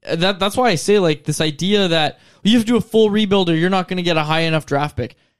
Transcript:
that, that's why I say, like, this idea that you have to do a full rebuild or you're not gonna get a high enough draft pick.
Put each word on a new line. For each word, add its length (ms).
that, 340
that's 180
why 120
I 60
say, 240
like, 240
this 180
idea 480
that 300
you 140
have 80
to 60
do 60
a 40
full 280
rebuild 400
or 60
you're 140
not 180
gonna 140
get 160
a 60
high 180
enough 240
draft 320
pick. 180